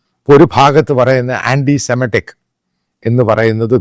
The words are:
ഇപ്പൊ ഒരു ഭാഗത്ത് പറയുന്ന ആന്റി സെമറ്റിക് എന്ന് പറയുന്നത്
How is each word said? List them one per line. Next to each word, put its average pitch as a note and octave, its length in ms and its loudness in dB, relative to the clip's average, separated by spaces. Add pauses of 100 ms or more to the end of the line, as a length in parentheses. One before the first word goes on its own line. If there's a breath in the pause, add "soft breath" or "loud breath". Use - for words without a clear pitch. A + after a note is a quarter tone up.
(200)
ഇപ്പൊ - 180 0
ഒരു D#3+ 100 4 (100)
ഭാഗത്ത് C#3+ 420 2
പറയുന്ന B2+ 320 0 (200)
ആന്റി C#3 260 0 (100)
സെമറ്റിക് A#2+ 480 -4 (680)
എന്ന് A#2+ 240 -2
പറയുന്നത് A2+ 520 0